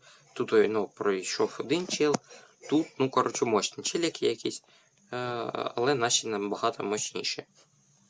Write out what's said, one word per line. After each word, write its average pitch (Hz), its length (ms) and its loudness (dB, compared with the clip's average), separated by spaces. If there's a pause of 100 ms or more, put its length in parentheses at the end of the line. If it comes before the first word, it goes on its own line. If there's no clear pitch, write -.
(340)
Тут, - 200 -2
ой, 107 140 8
ну, 107 280 0
пройшов 104 640 0
один 165 280 0
чел. 147 280 2 (540)
Тут, 156 180 2 (100)
ну, 131 120 0
коротше, 127 360 2
мощні 107 380 0
челіки 165 440 0
якісь. 113 360 -2 (500)
Е, 123 40 -6 (580)
але 131 200 4
наші 120 320 0
набагато 104 560 -2
мощніші. - 640 -4 (640)